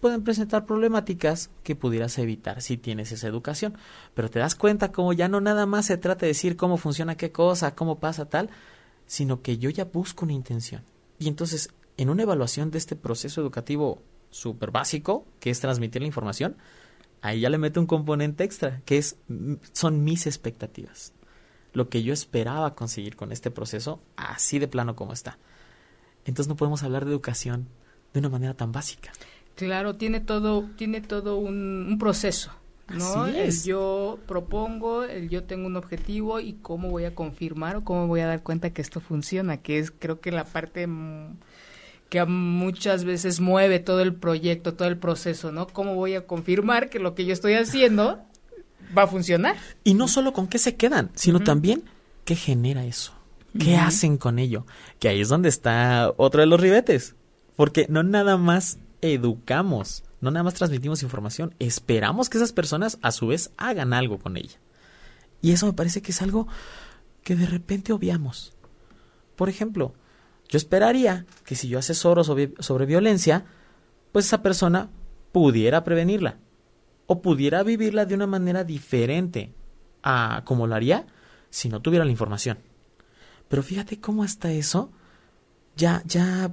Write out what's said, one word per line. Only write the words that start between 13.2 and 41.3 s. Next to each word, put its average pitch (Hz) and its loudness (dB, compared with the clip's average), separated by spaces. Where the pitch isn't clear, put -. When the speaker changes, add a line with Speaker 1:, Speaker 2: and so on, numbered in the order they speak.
Speaker 1:
educativo 143 -4
súper 113 -10
básico, 151 -2
que - -4
es 123 -4
transmitir 120 -4
la 143 -4
información, 135 -4
ahí 107 -4
ya 120 2
le 160 2
meto 151 0
un 170 2
componente 151 -2
extra, 139 -4
que 139 4
es, - -2
mm, 131 -8
son 156 0
mis 160 0
expectativas. - -10
Lo 123 -2
que 117 -2
yo 120 -2
esperaba 147 -4
conseguir 110 -10
con 104 -12
este 117 -8
proceso, 117 -10
así - -4
de 143 0
plano 120 -4
como 107 -10
está. - -14
Entonces 143 -4
no 151 -6
podemos 147 -2
hablar 135 -4
de 143 -4
educación 123 -6
de 139 0
una 143 -2
manera 131 -4
tan 113 -6
básica. - -10
Speaker 2:
Claro, 190 -6
tiene 220 -4
todo, 214 -2
tiene 220 -6
todo 208 -4
un, 196 -6
un 214 -2
proceso, 208 0
¿no? 185 -4
Speaker 1:
Así 269 -2
Speaker 2:
El 392 0
Speaker 1:
es. 160 -2
Speaker 2:
yo 196 -2
propongo, 220 -4
el 180 -8
yo 180 -4
tengo 185 -8
un 185 -6
objetivo 208 -6
y 220 -10
cómo 175 -8
voy 170 -4
a 170 -6
confirmar 160 -8
o 214 -6
cómo 175 0
voy 170 0
a 165 0
dar 165 -4
cuenta 170 -4
que 165 -8
esto - -10
funciona, 165 -4
que 151 -4
es, 156 -4
creo 160 -8
que 180 -8
la 165 -4
parte, 165 -8
mm, 160 -10